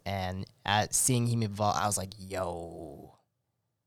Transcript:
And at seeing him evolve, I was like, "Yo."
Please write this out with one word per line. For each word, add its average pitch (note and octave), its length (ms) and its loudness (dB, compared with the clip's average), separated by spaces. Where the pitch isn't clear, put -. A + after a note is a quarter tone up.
And F#2 400 -4
at G#2 280 4
seeing A#2+ 320 4
him A#2 180 2
evolve, G#2 340 2
I F#2 100 2
was G2 100 0
like, F#2+ 220 -6
"Yo." F2 960 -8